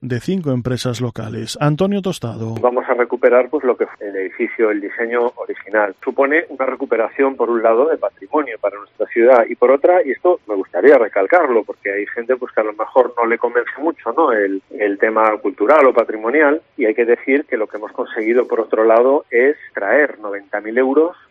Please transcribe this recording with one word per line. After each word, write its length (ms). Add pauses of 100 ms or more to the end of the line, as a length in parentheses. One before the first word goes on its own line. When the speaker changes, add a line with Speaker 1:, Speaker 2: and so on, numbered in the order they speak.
Speaker 1:
de 180
cinco 320
empresas 480
locales. 600
Antonio 400
Tostado. 540
Speaker 2:
Vamos 340
a 40
recuperar, 280 (280)
pues, 140
lo 140
que 80
fue 240
el 60
edificio, 560
el 100
diseño 540
original. 680
Supone 460
una 160
recuperación, 680
por 160
un 100
lado, 260
de 100
patrimonio 600
para 200
nuestra 280
ciudad 400
y 80
por 140
otra, 340
y 60
esto 380
me 80
gustaría 420
recalcarlo, 640
porque 300
hay 140
gente, 280
pues, 160
que 100
a 20
lo 100
mejor 420
no 120
le 100
convence 420
mucho, 380
¿no? 140
El, 400
el 260
tema 420
cultural 460
o 80
patrimonial, 720 (140)
y 80
hay 100
que 100
decir 400
que 120
lo 100
que 100
hemos 140
conseguido, 560
por 120
otro 260
lado, 440
es 260 (200)
traer 440
noventa 400
mil 200
euros 360 (160)